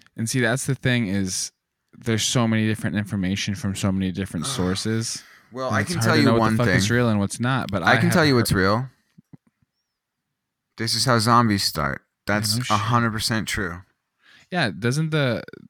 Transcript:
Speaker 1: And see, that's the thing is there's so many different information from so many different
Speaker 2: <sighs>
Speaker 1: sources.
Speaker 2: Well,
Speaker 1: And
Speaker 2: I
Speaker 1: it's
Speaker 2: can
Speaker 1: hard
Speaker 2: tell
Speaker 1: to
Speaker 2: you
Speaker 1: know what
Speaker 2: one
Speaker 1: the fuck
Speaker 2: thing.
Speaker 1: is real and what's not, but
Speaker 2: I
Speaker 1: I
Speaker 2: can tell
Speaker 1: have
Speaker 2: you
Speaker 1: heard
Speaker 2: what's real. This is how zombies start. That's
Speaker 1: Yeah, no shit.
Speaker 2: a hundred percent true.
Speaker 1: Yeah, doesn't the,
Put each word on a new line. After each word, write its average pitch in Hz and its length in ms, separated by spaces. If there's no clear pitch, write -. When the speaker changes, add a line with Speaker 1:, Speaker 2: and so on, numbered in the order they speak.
Speaker 1:
And 113 140
see, 131 100
that's 120 240
the 139 100
thing 120 340
is 95 440
there's 113 240
so 120 240
many 110 200
different 107 280
information 98 600
from 95 200
so 98 160
many 95 220
different 90 340
Speaker 2:
<sighs> - 120
Speaker 1:
sources. 110 680
Speaker 2:
Well, 127 180
Speaker 1:
And 107 80
Speaker 2:
I 139 40
Speaker 1:
it's 180 120
Speaker 2:
can 170 60
Speaker 1:
hard 113 60
Speaker 2:
tell - 100
Speaker 1:
to 113 60
Speaker 2:
you - 60
Speaker 1:
know 113 80
what 113 60
Speaker 2:
one 110 180
Speaker 1:
the 123 60
fuck - 40
Speaker 2:
thing. 92 80
Speaker 1:
is 98 140
real 120 180
and 104 100
what's 101 220
not, 120 320
but 95 100
Speaker 2:
I 113 120
Speaker 1:
I - 20
Speaker 2:
can 127 140
tell 180 100
Speaker 1:
have 156 80
Speaker 2:
you 135 60
Speaker 1:
heard 120 60
Speaker 2:
what's - 120
real. 104 360
This 113 180
is 113 120
how 120 120
zombies 113 460
start. 71 380
That's 104 260
Speaker 1:
Yeah, 113 60
no 127 60
shit. 113 100
Speaker 2:
a 104 40
hundred 117 340
percent 110 360
true. 90 320
Speaker 1:
Yeah, 156 280
doesn't 139 320
the, 135 320